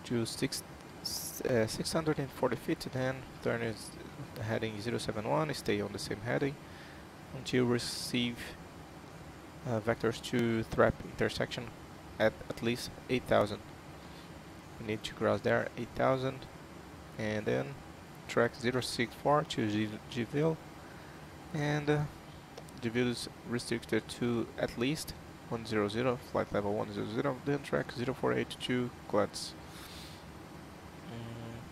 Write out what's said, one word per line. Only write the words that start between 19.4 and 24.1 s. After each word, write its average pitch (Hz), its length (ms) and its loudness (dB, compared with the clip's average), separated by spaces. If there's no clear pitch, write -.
to 117 240 0
G-, 107 220 4
Gville, 147 440 2
and, 147 380 2
uh, 151 120 6
Gville 120 260 4
is 120 220 -2
restricted 117 600 2
to 120 360 2